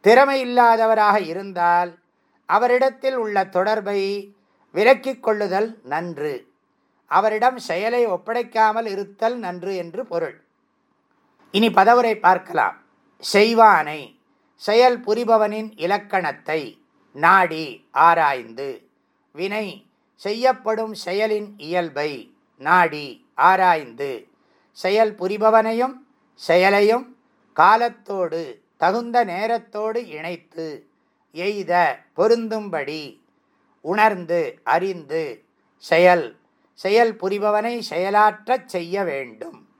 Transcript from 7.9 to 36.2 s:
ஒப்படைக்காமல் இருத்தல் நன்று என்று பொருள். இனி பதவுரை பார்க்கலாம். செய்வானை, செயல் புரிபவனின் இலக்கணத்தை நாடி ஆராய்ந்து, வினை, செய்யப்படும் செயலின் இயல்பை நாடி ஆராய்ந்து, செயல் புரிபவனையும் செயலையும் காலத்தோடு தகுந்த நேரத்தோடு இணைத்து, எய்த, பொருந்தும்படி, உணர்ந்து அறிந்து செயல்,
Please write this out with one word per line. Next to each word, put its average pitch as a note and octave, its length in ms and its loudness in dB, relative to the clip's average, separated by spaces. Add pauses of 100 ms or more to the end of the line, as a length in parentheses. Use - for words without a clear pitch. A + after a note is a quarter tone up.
ஒப்படைக்காமல் A3 800 -2
இருத்தல் G3+ 520 -6
நன்று F#3 380 -8
என்று F3+ 300 -10
பொருள். E3 380 -8 (1040)
இனி A3 180 2
பதவுரை A3+ 500 4
பார்க்கலாம். E3+ 640 0 (500)
செய்வானை, G3 840 4 (360)
செயல் A#3+ 460 2
புரிபவனின் A3 760 -2
இலக்கணத்தை D#3+ 1000 -6 (380)
நாடி D#3+ 760 0
ஆராய்ந்து, C3+ 1000 0 (440)
வினை, G3 540 -10 (280)
செய்யப்படும் A3 800 -4 (100)
செயலின் G#3 520 -4
இயல்பை D3+ 800 -8 (240)
நாடி D#3 760 0
ஆராய்ந்து, C#3+ 920 0 (440)
செயல் G#3 420 0
புரிபவனையும் A3 800 0 (420)
செயலையும் G3+ 840 2 (360)
காலத்தோடு F3+ 1080 0 (140)
தகுந்த A#3 480 -2
நேரத்தோடு A3 720 -6
இணைத்து, E3 920 -12 (460)
எய்த, F3 680 -2 (140)
பொருந்தும்படி, F#3+ 1040 -6 (600)
உணர்ந்து F3 840 -2
அறிந்து D#3 800 -4 (320)
செயல், E3+ 600 2 (360)